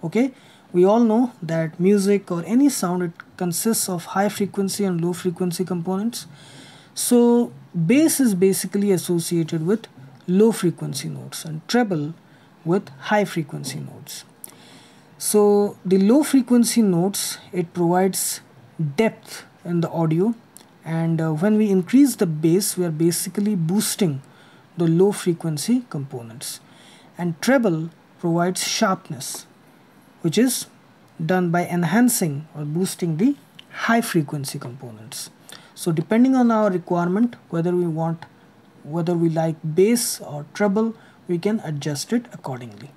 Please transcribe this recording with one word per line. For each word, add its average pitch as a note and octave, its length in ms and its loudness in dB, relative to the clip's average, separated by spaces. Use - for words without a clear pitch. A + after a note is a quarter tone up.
Okay, A3+ 280 0
we F3+ 140 6
all G#3+ 160 6
know A#3+ 320 4
that D#3+ 360 -4
music G3 520 2
or E3+ 140 -4
any B3+ 240 4
sound, F3+ 340 -2
it E3+ 80 -4
consists F3+ 540 -2
of F3 160 -6
high G3+ 240 0
frequency G3 560 -4
and F3 160 -2
low F3 100 -2
frequency F3 540 -4
components. F#3 640 -6
So A#3+ 580 4
bass B3+ 460 2
is A#3 160 4
basically G3 560 0
associated E3 760 -2
with A3 220 -2
low G#3 240 4
frequency D#3+ 560 -4
notes C#3 380 -12
and D#3 220 -10
treble F3 460 -2
with F#3 240 -2
high G#3 240 0
frequency D3 560 -8
notes. - 460 -16
So G#3 680 2
the F#3 120 4
low A3 260 6
frequency A#3+ 580 2
notes, F#3+ 560 0
it F3 200 -4
provides F3+ 680 0
depth - 480 -2
in E3+ 180 -2
the E3 80 -2
audio, E3+ 460 0
and, E3 380 -2
uh, D#3+ 100 -2
when G3 260 2
we G#3+ 120 2
increase A3+ 460 4
the G#3+ 100 0
bass, E3 500 0
we F3+ 100 -2
are E3+ 60 -2
basically F3 640 0
boosting E3+ 680 0
the E3+ 120 0
low F3+ 240 4
frequency F3 760 -2
components. B2+ 720 -12
And E3+ 240 -4
treble F#3 500 2
provides E3+ 480 0
sharpness, - 800 -4
which E3 160 0
is A#3+ 280 0
done F3+ 280 0
by F3 140 0
enhancing F3 920 0
or D3+ 100 -8
boosting E3 520 -4
the C4 180 2
high A#3 300 0
frequency D3+ 560 -4
components. A#2+ 720 -14
So - 180 -4
depending A#3 420 4
on A#3+ 160 4
our G#3+ 180 2
requirement, F3+ 640 0
whether E3+ 240 -2
we F3+ 140 0
want, E3 380 -4
whether E3 300 -2
we E3 160 2
like D#3+ 260 -2
bass A3 440 2
or D3 340 -12
treble, G#3+ 400 0
we F3 100 -2
can G#3 240 -2
adjust D3 500 -6
it A#3+ 220 0
accordingly. A#2+ 640 -14